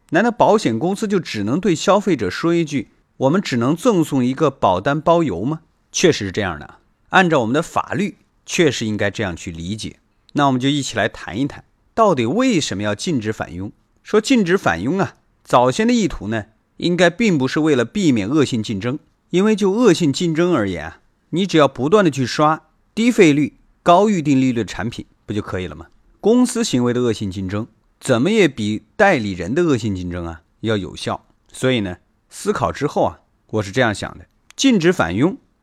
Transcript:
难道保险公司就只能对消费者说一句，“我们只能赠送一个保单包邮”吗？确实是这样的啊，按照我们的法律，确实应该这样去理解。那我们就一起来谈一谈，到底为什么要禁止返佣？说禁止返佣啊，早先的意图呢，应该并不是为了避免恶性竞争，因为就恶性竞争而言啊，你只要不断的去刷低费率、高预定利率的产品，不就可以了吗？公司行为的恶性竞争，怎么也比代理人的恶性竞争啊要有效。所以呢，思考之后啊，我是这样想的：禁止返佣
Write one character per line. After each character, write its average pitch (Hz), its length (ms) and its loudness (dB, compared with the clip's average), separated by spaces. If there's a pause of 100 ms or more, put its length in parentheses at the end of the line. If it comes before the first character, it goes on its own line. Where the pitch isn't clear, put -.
(120)
难 170 120 2
道 240 80 0
保 185 260 4
险 117 220 -2
公 175 160 -2
司 214 120 -4
就 196 120 0
只 123 240 -6
能 120 160 -2
对 185 160 0
消 196 240 2
费 202 160 0
者 104 140 -2
说 - 240 -2
一 170 100 0
句 143 260 -6 (280)
，“我 131 120 2
们 185 120 2
只 - 160 -4
能 127 180 0
赠 185 280 2
送 135 200 -2
一 127 100 0
个 139 180 0
保 95 280 0
单 143 220 -2
包 170 220 2
邮” 95 200 -4
吗？ 151 180 -4 (300)
确 170 200 2
实 110 140 -2
是 95 60 -6
这 107 100 -4
样 85 180 -4
的 71 60 -16
啊， - 140 -20 (300)
按 185 200 4
照 156 100 2
我 117 60 0
们 110 80 -2
的 151 80 0
法 - 320 -4
律， 127 240 -4 (280)
确 165 240 2
实 117 160 -4
应 107 100 -2
该 101 140 -2
这 104 140 -6
样 92 120 -4
去 87 160 -12
理 85 240 -8
解。 101 240 -12 (340)
那 143 140 0
我 139 40 2
们 127 80 0
就 131 100 -2
一 143 120 0
起 123 160 -8
来 104 100 2
谈 - 320 -10
一 139 80 -2
谈， - 160 -16 (300)
到 214 200 2
底 127 120 0
为 208 340 0
什 - 180 -4
么 101 60 -4
要 104 100 -2
禁 143 260 -4
止 107 140 -4
返 - 200 -10
佣？ 92 180 -10 (320)
说 214 180 0
禁 226 240 2
止 170 100 2
返 92 280 -2
佣 160 160 -2
啊， 165 160 -4 (280)
早 127 280 4
先 220 160 0
的 247 60 2
意 220 140 2
图 98 200 -10
呢， 107 180 -4 (320)
应 175 180 -2
该 175 140 4
并 175 300 2
不 131 80 2
是 160 140 -4
为 151 140 2
了 120 80 2
避 175 280 0
免 104 180 0
恶 143 160 2
性 113 160 -2
竞 107 180 -6
争， 123 200 -4 (320)
因 180 120 2
为 220 120 2
就 196 160 2
恶 226 200 4
性 147 220 2
竞 165 220 -2
争 175 180 2
而 107 160 0
言 80 160 -6
啊， 80 140 -16 (320)
你 185 160 -2
只 165 100 0
要 147 100 6
不 135 220 -4
断 202 160 4
的 160 60 2
去 131 160 -2
刷 151 400 0 (260)
低 226 160 0
费 185 240 6
率、 143 240 -2 (240)
高 180 260 6
预 196 140 0
定 139 180 2
利 131 120 2
率 - 20 0
的 113 120 -2
产 90 220 -8
品， - 200 -12 (180)
不 113 80 -8
就 101 80 -4
可 98 180 -8
以 92 60 -6
了 80 100 -12
吗？ 76 120 -18 (340)
公 247 240 4
司 233 180 -2
行 123 200 0
为 120 100 2
的 120 80 -2
恶 120 100 2
性 104 200 -6
竞 95 180 -6
争， 104 160 -4 (340)
怎 120 220 0
么 156 80 2
也 214 180 4
比 107 360 -4 (120)
代 196 220 4
理 104 140 -4
人 90 240 -6
的 175 80 2
恶 156 120 2
性 104 200 -2
竞 90 160 -6
争 87 160 -8
啊 82 140 -12 (180)
要 110 180 -2
有 90 180 -8
效。 - 300 -8 (260)
所 131 200 0
以 127 80 2
呢， 92 180 -6 (320)
思 - 240 -4
考 95 180 -2
之 131 140 -6
后 151 200 -2
啊， 90 160 -6 (260)
我 107 160 -4
是 92 80 -12
这 127 100 0
样 110 140 0
想 - 240 -10
的： 82 60 -20 (300)
禁 247 240 2
止 170 140 4
返 90 220 -2
佣 147 220 0 (260)